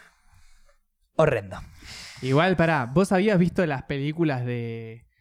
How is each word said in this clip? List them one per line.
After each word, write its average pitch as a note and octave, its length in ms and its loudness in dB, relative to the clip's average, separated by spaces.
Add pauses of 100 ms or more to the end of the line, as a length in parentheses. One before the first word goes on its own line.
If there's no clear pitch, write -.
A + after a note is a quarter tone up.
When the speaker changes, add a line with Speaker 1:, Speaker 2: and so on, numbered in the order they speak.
(1160)
Speaker 1:
horrendo. G#2+ 420 0 (640)
Speaker 2:
Igual, D3+ 340 2
pará, D#3+ 300 2
¿vos D3 260 2
habías G3 260 4
visto F3 280 2
las C3+ 180 -4
películas C#3+ 640 -2
de, A#2 600 -8 (140)